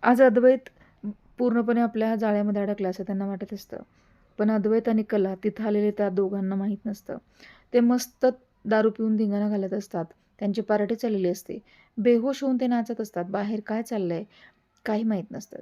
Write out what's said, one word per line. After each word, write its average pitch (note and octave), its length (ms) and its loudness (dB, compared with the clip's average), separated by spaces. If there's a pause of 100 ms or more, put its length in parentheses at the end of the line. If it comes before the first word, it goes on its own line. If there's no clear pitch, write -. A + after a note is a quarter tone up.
आज B3 180 4
अद्वैत B3+ 480 6 (680)
पूर्णपणे A#3 440 0
आपल्या A3 340 0
जाळ्यामध्ये G#3 460 0
अडकला G3+ 280 -2
असं F#3 140 -6
त्यांना G3 240 -4
वाटत G3 260 -8
असतं, - 240 -14 (600)
पण G#3 140 2
अद्वैत A3 380 2
आणि A3 140 2
कला F#3+ 400 0
तिथं G#3 200 -4
आलेले G#3 280 0
त्या G#3 180 0
दोघांना F#3+ 460 -2
माहीत G3 300 -4
नसतं. - 320 -10 (560)
ते B3 60 6
मस्त B3 460 0 (400)
दारू A3 240 4
पिऊन A3 260 -2
धिंगाणा G#3 340 0
घालत G3 240 -2
असतात, F#3+ 320 -6 (340)
त्यांची G#3 220 -2
पार्टी G#3 340 0
चाललेली G#3 340 -2
असते. - 300 -8 (380)
बेहोश A#3+ 460 2
होऊन C4 180 2
ते B3+ 60 0
नाचत A#3 340 -2
असतात. F#3 240 -6
बाहेर G#3 420 -4
काय A3 140 -4
चाललंय G3 420 -4 (600)
काही A3 180 -2
माहीत G#3+ 280 -2
नसतं. - 300 -14